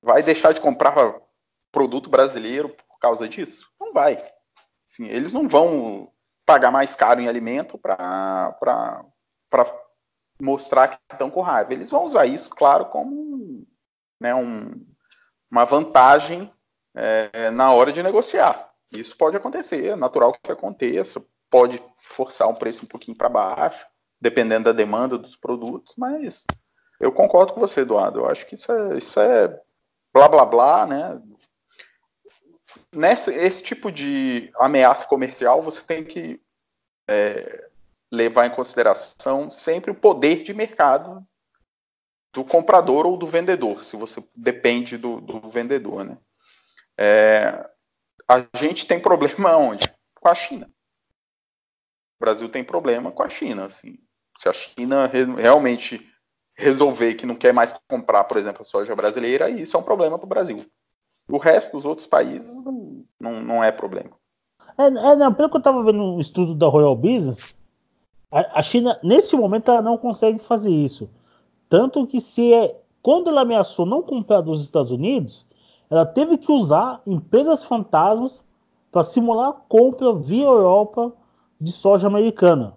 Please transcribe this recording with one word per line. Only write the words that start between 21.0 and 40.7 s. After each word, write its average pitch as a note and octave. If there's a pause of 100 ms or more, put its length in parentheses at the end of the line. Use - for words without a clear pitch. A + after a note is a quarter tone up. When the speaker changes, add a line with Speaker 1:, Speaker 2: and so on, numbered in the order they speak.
Speaker 1:
pode B2 (160)
forçar -
um A2+
preço A#2
um -
pouquinho A#2
pra A#2
baixo, G2+ (340)
dependendo A2+
da A#2
demanda A2+
dos -
produtos, A#2+
mas C4 (520)
eu -
concordo F#3
com A3+
você, -
Eduardo. A2+
Eu B2
acho -
que -
isso -
é, G#3
isso -
é G#2+ (540)
blá, C#3+
blá, D3
blá, C#3+
né? D3 (1700)
Nessa, F3+
esse F3+
tipo -
de C#3
ameaça C3
comercial, C3
você D#3
tem D#3+
que, E3 (720)
é, - (440)
levar A#2
em A#2+
consideração B2+
sempre F3+
o F#3+
poder D#3
de G3+
mercado F#3 (1120)